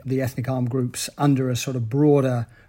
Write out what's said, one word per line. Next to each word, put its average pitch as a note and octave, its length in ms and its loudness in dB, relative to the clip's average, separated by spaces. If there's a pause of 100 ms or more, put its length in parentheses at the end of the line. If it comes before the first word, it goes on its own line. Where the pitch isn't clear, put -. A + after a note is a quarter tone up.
the C3 160 -2
ethnic B2+ 280 -4
armed B2+ 220 -2
groups B2+ 360 -4 (120)
under C3+ 320 2
a A#2+ 40 -2
sort C3 200 -6
of A#2 120 -4
broader C3+ 600 2 (220)